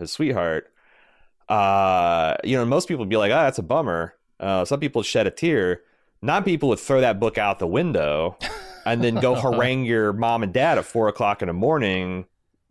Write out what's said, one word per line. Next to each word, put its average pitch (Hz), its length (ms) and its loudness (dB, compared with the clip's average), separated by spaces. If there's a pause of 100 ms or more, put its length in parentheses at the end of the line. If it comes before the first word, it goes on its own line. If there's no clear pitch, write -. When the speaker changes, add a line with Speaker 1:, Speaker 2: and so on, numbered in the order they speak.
Speaker 1:
his 85 100 -10
sweetheart. 90 600 -2 (760)
Uh, 92 960 2
you 123 140 -2
know, 123 80 0
most 139 240 0
people 160 160 -4
would 95 40 -4
be 110 80 0
like, 104 140 2
"Oh, 127 60 2
that's 147 220 2
a 110 40 -4
bummer." 87 520 -2 (260)
Uh, 95 240 0
some 143 160 -2
people 139 240 -2
shed 110 240 0
a - 20 0
tear. 104 520 0 (380)
Not 175 240 -2
people 165 260 0
would 101 100 0
throw 135 200 2
that 110 200 2
book 110 180 0
out 101 220 0
the 92 80 -2
window 87 680 0 (480)
and 117 200 0
then 117 160 0
go 127 140 2
Speaker 2:
<laughs> 123 60 -2
Speaker 1:
harangue 123 440 0
your 110 300 2
mom 117 280 0
and 95 100 -2
dad 139 260 2
at 87 60 0
four 113 220 0
o'clock 104 360 0
in 98 40 -2
the 85 80 -4
morning 92 720 -2 (440)